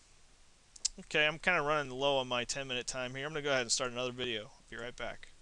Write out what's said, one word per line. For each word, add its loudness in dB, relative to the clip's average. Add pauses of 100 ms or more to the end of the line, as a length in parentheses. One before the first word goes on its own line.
(1000)
okay, 4
I'm 2
kinda 4
running 2
low 4
on 0
my 0
ten -4
minute -4
time -4
here. -6
I'm -6
gonna -4
go -2
ahead 4
and -2
start 2
another -2
video. -4
I'll -20
be -14
right -8
back. -8 (140)